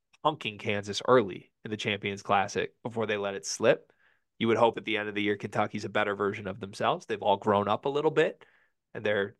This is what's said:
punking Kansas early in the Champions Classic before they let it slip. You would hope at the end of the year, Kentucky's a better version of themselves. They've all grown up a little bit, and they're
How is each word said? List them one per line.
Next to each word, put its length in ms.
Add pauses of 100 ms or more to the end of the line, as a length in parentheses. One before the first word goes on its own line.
(240)
punking 360
Kansas 480
early 440 (140)
in 60
the 60
Champions 440
Classic 520 (100)
before 240
they 100
let 160
it 120
slip. 460 (460)
You 120
would 80
hope 200
at 80
the 120
end 120
of 60
the 80
year, 140
Kentucky's 480
a 40
better 240
version 340
of 120
themselves. 460
They've 160
all 160
grown 300
up 180
a 40
little 220
bit, 340 (480)
and 100
they're 360